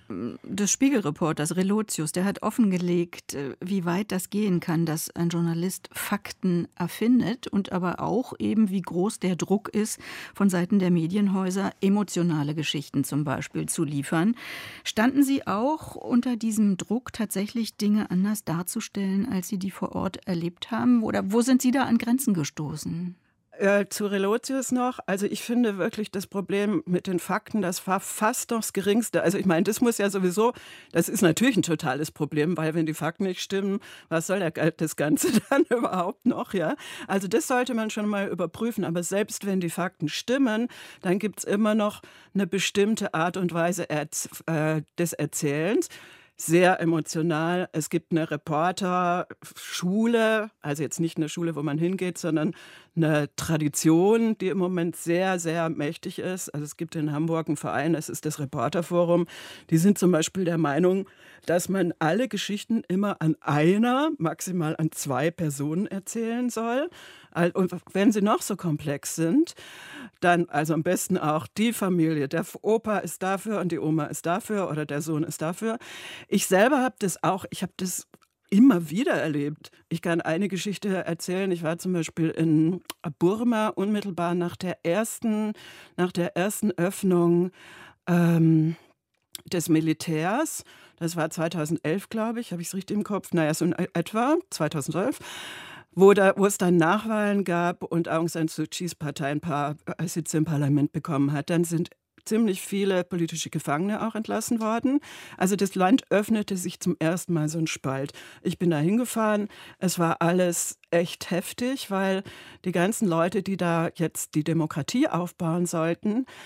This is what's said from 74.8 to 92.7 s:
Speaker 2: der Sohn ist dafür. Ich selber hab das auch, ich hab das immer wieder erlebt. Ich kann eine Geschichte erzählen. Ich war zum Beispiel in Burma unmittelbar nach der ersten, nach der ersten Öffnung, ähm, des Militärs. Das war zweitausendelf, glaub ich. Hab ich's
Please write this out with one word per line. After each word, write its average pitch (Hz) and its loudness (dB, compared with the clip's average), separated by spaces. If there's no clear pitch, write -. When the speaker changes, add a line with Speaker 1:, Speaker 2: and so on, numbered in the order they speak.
Speaker 2:
der 143 -4
Sohn 151 -2
ist - -8
dafür. 214 -4
Ich - 0
selber 240 6
hab 254 -4
das - -2
auch, 180 0
ich - -8
hab 180 -4
das 180 -6
immer 196 8
wieder 240 0
erlebt. 151 -2
Ich 170 -4
kann 170 0
eine 170 -2
Geschichte 190 -4
erzählen. 185 -2
Ich 170 -2
war 165 -2
zum 185 -4
Beispiel 160 -2
in 160 2
Burma 220 2
unmittelbar 196 -2
nach 175 -2
der - -6
ersten, 214 0
nach 180 2
der 175 -2
ersten 202 0
Öffnung, 175 2
ähm, 165 6
des 170 -2
Militärs. 160 0
Das 170 -4
war 165 0
zweitausendelf, 165 -2
glaub 220 -4
ich. 240 -8
Hab 175 -4
ich's 170 -8